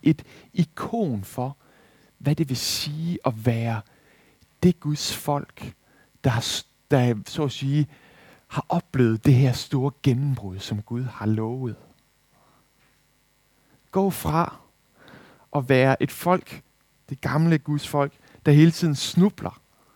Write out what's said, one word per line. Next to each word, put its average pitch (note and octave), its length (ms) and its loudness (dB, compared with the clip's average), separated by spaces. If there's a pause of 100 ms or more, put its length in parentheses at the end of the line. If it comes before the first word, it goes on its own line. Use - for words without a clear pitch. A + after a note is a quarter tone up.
et D#3 200 2 (300)
ikon E3 720 -2
for, C3 340 -8 (600)
hvad C#3+ 180 0
det D3+ 140 -2
vil B2+ 80 -2
sige D#3+ 680 -6
at A2 200 -4
være A2+ 360 -2 (840)
det F3+ 160 4
Guds - 360 -4
folk, - 580 -6 (500)
der C3 60 2
har A#2 120 0
s-, - 260 -8 (240)
der, B2 240 2 (100)
så - 180 -6
at C3+ 80 -2
sige, C#3+ 360 -2 (600)
har - 220 -8
oplevet B2 560 0
det D3 80 8
her B2+ 180 4
store C3+ 400 -4 (120)
gennembrud, A#2+ 560 -2
som G#2 220 -8
Gud A#2+ 220 -8
har A2+ 220 -10
lovet. A2 500 -4 (2250)
Gå G3 180 2
fra D#3+ 460 -4 (1000)
at C3 140 -2
være C3+ 340 4
et C3+ 80 -4
folk, - 500 -4 (480)
det C3+ 120 -12
gamle D#3 360 2
Guds D3 300 -4
folk, C#3+ 260 -2 (320)
der D#3 60 6
hele D3+ 200 10
tiden D#3+ 240 0
snubler, - 680 0 (340)